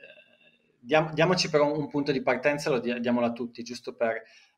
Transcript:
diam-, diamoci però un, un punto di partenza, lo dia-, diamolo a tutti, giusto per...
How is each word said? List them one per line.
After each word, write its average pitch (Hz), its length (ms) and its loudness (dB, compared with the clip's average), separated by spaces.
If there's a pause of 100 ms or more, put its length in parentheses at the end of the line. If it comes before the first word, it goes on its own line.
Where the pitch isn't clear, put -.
(800)
diam-, 156 340 2
diamoci 160 380 2
però 147 220 4
un, 147 40 -6
un 143 120 -4
punto 143 240 0
di 127 100 -2
partenza, 147 480 0
lo 127 80 2
dia-, 120 220 -4
diamolo 120 260 2
a 117 60 -2
tutti, 117 320 -10
giusto 120 320 -12
per... 113 260 -2 (360)